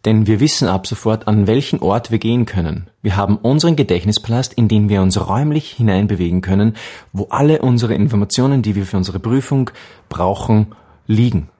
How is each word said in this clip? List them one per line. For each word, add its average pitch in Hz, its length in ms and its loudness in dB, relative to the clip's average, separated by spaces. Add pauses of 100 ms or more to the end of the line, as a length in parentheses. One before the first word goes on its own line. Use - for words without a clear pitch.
denn 110 220 4
wir 110 140 2
wissen - 280 2
ab 95 180 -2
sofort, 110 400 -4
an 104 200 2
welchen 123 340 0
Ort 104 300 -2
wir 110 80 0
gehen 117 280 0
können. 90 420 -4 (140)
Wir 98 140 0
haben 101 200 2
unseren 151 400 2
Gedächtnispalast, 107 760 -2
in 113 160 2
den 104 200 2
wir 98 140 2
uns 92 260 0
räumlich 147 440 -2
hineinbewegen 95 720 0
können, 101 340 0 (360)
wo 101 180 -6
alle 151 300 2
unsere 120 340 0
Informationen, 113 680 0
die 104 120 -2
wir 98 120 -2
für 101 100 -6
unsere 92 220 -4
Prüfung 131 520 -2 (380)
brauchen, 107 680 0 (320)
liegen. 110 420 0 (100)